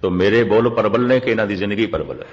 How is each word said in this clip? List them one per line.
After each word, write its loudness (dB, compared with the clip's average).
ਤਾਂ -2
ਮੇਰੇ 2
ਬੋਲ 2
ਪ੍ਰਬਲ 0
ਨੇ 4
ਕਿ -2
ਇਹਨਾਂ 0
ਦੀ -4
ਜ਼ਿੰਦਗੀ -2
ਪ੍ਰਬਲ -6
ਹੈ? -16